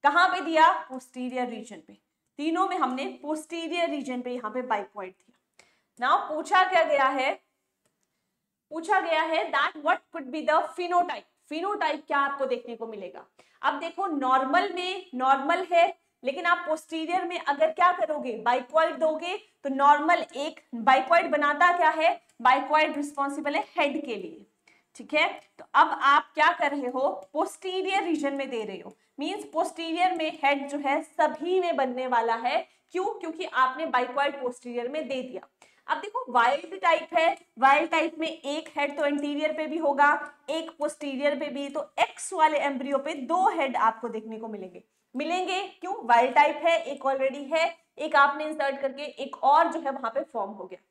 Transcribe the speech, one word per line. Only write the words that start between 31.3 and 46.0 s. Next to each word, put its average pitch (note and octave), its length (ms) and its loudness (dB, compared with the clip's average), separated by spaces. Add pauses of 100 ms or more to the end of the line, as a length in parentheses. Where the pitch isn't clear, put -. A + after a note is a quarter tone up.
में E4+ 160 0
बनने B3+ 300 -2
वाला A#3 300 2
है। B3 220 -2 (340)
क्यों? F#4 120 -2 (140)
क्योंकि D#4+ 260 -8
आपने C4 420 0
बाइक्वाइड C4+ 560 0
posterior A#3+ 460 -6
में D4 200 -6
दे C4 140 -4
दिया। B3+ 260 -12 (400)
अब D#4 120 -2
देखो A#4+ 320 -6
wild D4 480 2
type E4 340 2
है, E4 220 4 (220)
Wild C#4+ 320 4
type D#4+ 280 0
में D#4+ 100 -4
एक D#4 480 -6
head C#4+ 200 -2
तो D#4+ 80 0
anterior D4 480 0
पे D#4 140 -4
भी D4+ 120 -6
होगा, C#4+ 300 4 (420)
एक D#4+ 280 -4
posterior C#4+ 600 -2
पे D4 80 -6
भी, C#4 220 -8
तो D4 140 -8 (180)
X - 320 -4
वाले D#4 260 2
embryo C#4 400 -2
पे C#4+ 160 -4
दो E4 340 0 (100)
head C4+ 180 -2
आपको A3 320 0
देखने A3 300 -10
को A3+ 100 -12
मिलेंगे। F#3+ 340 -14 (320)
मिलेंगे F4+ 480 -2 (180)
क्यों? F#4 140 -6 (140)